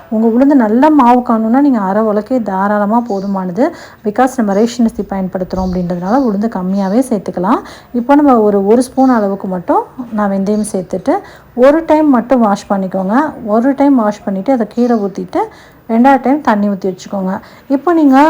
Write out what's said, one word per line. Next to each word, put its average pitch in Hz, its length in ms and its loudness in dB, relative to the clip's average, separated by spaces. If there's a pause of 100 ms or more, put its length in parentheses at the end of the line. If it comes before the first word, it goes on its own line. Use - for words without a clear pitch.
(100)
உங்க 226 160 0
உளுந்து 262 280 4
நல்ல 247 360 4
மாவு 247 320 4
காணும்னா 226 380 0
நீங்க 277 180 2
அரை 196 240 -2
உலக்கே 214 400 -2
தாராளமா 208 640 0
போதுமானது. 196 560 -4 (400)
Because 247 320 0
நம்ம 202 160 0
ரேஷன் 226 340 0
அரிசி 226 160 -4
பயன்படுத்துறோம் 185 640 -6
அப்படின்றதுனால 180 600 -2
உளுந்து 208 300 -2
கம்மியாவே 190 540 -2
சேர்த்துக்கலாம். 196 520 -2 (320)
இப்போ 240 200 0
நம்ம 285 260 4
ஒரு, 202 260 2
ஒரு 240 160 4
ஸ்பூன் 262 260 0
அளவுக்கு 202 400 -2
மட்டும் 185 340 -2 (300)
நான் 208 180 -2
வெந்தயம் 208 420 -2
சேர்த்துட்டு 190 420 -4 (400)
ஒரு 294 320 4
டைம் 311 240 2
மட்டும் 240 300 2
வாஷ் 202 300 0
பண்ணிக்கோங்க. 190 440 -2 (320)
ஒரு 240 280 0
டைம் 277 200 2
வாஷ் 208 300 -2
பண்ணிட்டு 190 280 -2
அதை 226 140 -2
கீழே 240 280 -2
ஊத்திட்டு 202 460 -4 (480)
ரெண்டாவது 254 340 4
டைம் 285 180 0
தண்ணி 208 280 0
ஊத்தி 196 200 -4
வச்சுக்கோங்க. 190 520 -6 (280)
இப்போ 277 240 0
நீங்க 285 240 4 (140)